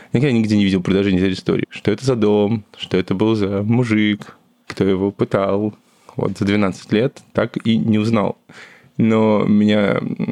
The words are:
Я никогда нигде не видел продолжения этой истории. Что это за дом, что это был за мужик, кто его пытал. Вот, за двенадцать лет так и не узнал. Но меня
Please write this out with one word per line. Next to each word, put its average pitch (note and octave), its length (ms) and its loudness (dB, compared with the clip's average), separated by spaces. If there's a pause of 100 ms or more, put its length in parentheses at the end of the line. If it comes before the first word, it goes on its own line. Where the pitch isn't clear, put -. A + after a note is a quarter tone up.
(140)
Я A#2+ 60 2
никогда B2+ 180 2
нигде G#2+ 180 2
не G#2 80 4
видел F#2+ 180 2
продолжения F#2+ 360 0
этой F#2 160 2
истории. F#2 360 -2
Что - 220 -4
это A2 140 -4
за C3 100 2
дом, G#2 480 0 (140)
что - 180 -6
это F#2 180 -2
был G#2+ 220 0
за G2+ 260 -2
мужик, G#2+ 760 0 (300)
кто - 180 -2
его G2 260 0
пытал. G#2 640 -2 (420)
Вот, - 220 -4
за G#2 80 -2
двенадцать G2+ 460 -2
лет A#2+ 300 0 (120)
так A2+ 320 -2
и A2+ 120 2
не A2 200 0
узнал. G#2+ 400 -2 (600)
Но A2 480 2
меня G#2 560 2 (300)